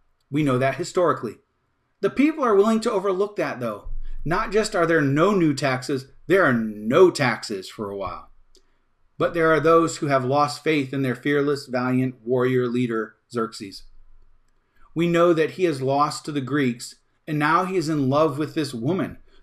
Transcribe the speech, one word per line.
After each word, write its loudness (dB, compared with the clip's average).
We 0
know 2
that 0
historically. -2
The 0
people 2
are 4
willing 4
to -2
overlook -2
that, -4
though. -6
Not -2
just 0
are 2
there 2
no 2
new 2
taxes, -4
there 4
are 4
no 4
taxes -4
for -10
a -8
while. -10
But -2
there 2
are 4
those 4
who -4
have 2
lost 0
faith 0
in -2
their -2
fearless, -2
valiant -2
warrior 0
leader, -2
Xerxes. -8
We 0
know 4
that 0
he -6
has 0
lost -2
to -8
the -4
Greeks, -2
and -2
now 2
he -4
is -2
in 0
love 2
with -4
this -4
woman, -4